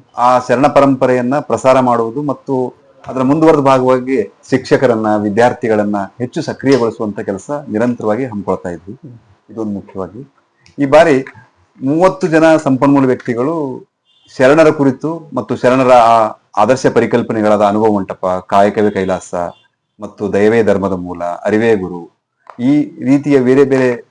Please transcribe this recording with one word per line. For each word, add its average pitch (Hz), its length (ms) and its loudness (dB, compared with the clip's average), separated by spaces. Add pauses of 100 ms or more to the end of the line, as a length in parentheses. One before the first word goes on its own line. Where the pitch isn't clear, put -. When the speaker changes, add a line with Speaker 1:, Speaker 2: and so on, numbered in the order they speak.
(180)
Speaker 1:
ಆ 123 200 2
ಶರಣ 127 280 0
ಪರಂಪರೆಯನ್ನ 135 720 2
ಪ್ರಸಾರ 131 420 0
ಮಾಡುವುದು 117 420 -2
ಮತ್ತು 139 520 -6 (320)
ಅದರ 127 160 -6
ಮುಂದುವರೆದ 156 380 4
ಭಾಗವಾಗಿ 127 720 0 (160)
ಶಿಕ್ಷಕರನ್ನ, 127 560 0 (100)
ವಿದ್ಯಾರ್ಥಿಗಳನ್ನ 107 800 0 (220)
ಹೆಚ್ಚು 127 240 -6
ಸಕ್ರಿಯಗೊಳಿಸುವಂತ 113 760 -2
ಕೆಲಸ 98 300 -8 (180)
ನಿರಂತರವಾಗಿ 117 560 -2
ಹಮ್ಮಿಕೊಳ್ತಾ 101 440 -6
ಇದ್ವಿ. 90 260 -14
Speaker 2:
ಹ್ಮ್. 123 240 -20 (320)
Speaker 1:
ಇದೊಂದು 110 220 -8
ಮುಖ್ಯವಾಗಿ. 98 600 -14 (460)
ಈ 143 80 -2
ಬಾರಿ 143 380 4 (600)
ಮೂವತ್ತು 170 420 0
ಜನ 160 300 4
ಸಂಪನ್ಮೂಲ 139 500 2
ವ್ಯಕ್ತಿಗಳು 127 800 -4 (520)
ಶರಣರ 151 320 6
ಕುರಿತು 151 640 -2
ಮತ್ತು 123 220 -6
ಶರಣರ 127 360 2
ಆ 113 380 4 (260)
ಆದರ್ಶ 120 300 0
ಪರಿಕಲ್ಪನೆಗಳಾದ 113 720 0
ಅನುಭವ 107 320 2
ಮಂಟಪ, 95 340 -6
ಕಾಯಕವೇ 101 640 0
ಕೈಲಾಸ 92 440 -4 (680)
ಮತ್ತು 104 320 -10
ದಯವೇ 107 300 2
ಧರ್ಮದ 98 300 0
ಮೂಲ, 90 320 -8
ಅರಿವೇ 107 520 0
ಗುರು, 90 480 -12 (360)
ಈ 143 220 0
ರೀತಿಯ 139 580 0
ಬೇರೆ 131 240 4
ಬೇರೆ 131 460 0